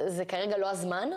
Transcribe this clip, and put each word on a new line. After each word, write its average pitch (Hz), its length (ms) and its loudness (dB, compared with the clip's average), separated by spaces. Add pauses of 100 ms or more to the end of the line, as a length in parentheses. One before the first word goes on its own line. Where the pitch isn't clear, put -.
זה 180 180 0
כרגע 202 340 0
לא 196 120 2
הזמן, 180 460 0